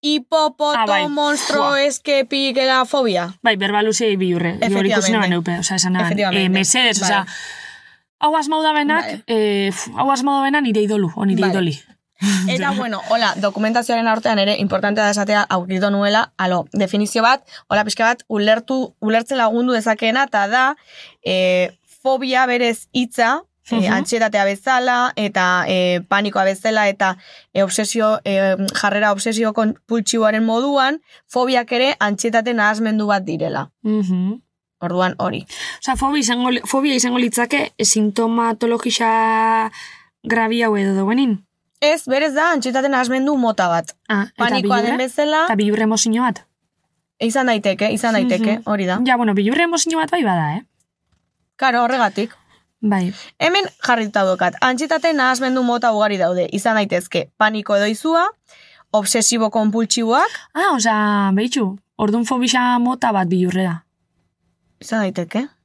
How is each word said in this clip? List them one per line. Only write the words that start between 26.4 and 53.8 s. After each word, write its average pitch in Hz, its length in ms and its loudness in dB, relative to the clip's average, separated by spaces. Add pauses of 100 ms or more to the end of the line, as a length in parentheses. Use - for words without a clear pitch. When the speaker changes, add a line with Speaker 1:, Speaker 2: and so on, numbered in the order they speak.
Speaker 1:
bezala, 208 440 0
eta, 196 280 -2 (380)
eh, 196 80 2
obsesio, 214 640 0
eh, 196 320 0 (180)
jarrera 208 380 0
obsesio 220 400 -2
konpultsiboaren 220 920 0
moduan, 269 560 0 (280)
fobiak 247 440 0
ere 254 280 0
antsietate 220 520 0
nahasmendu 214 540 0
bat 202 180 0
direla. 160 460 -4 (120)
Speaker 2:
Mhm. 202 580 -2 (400)
Speaker 1:
Orduan 180 380 -2
hori. - 280 -6 (320)
Speaker 2:
Osea, 262 180 -2
fobia 285 240 0
izango 247 300 0
li-, 247 160 -2
fobia 269 300 0
izango 247 220 0
litzake, 240 600 0
eh, 214 60 -2
sintomatologisa 226 1900 0 (540)
grabi 226 380 0
hau 214 140 0
edo 196 180 0
dauenin? 214 520 0 (340)
Speaker 1:
Ez, 302 260 0
berez 277 280 0
da, 320 180 2
antsietate 262 360 0
nahasmendu 262 480 0
mota 214 320 0
bat. 170 260 -2 (140)
Speaker 2:
Ah, 202 160 0
eta - 120 -16
Speaker 1:
Panikoa 233 460 0
den - 20 0 (120)
Speaker 2:
bilurre? - 0 - (100)
Speaker 1:
bezala. 302 400 0
Speaker 2:
Eta - 80 0
bilurre 208 300 2
emozio 220 380 0
bat? 240 200 -2 (800)
Speaker 1:
Izan 240 260 0
daiteke, 208 460 0
izan 226 220 -2
daiteke, 220 440 0
Speaker 2:
Mhm. - 80 -12
Speaker 1:
hori 202 200 -2
da. 180 200 -2
Speaker 2:
Ja, 254 100 4
bueno, 233 180 2
bilurre 220 280 2
emozio 339 340 0
bat 320 140 -2
bai 349 140 0
bada, 165 320 0
eh? 247 60 -8 (920)
Speaker 1:
Karo, 247 280 0
horregatik. 233 500 -2 (480)
Speaker 2:
Bai. 196 300 0 (260)
Speaker 1:
Hemen 370 260 2 (220)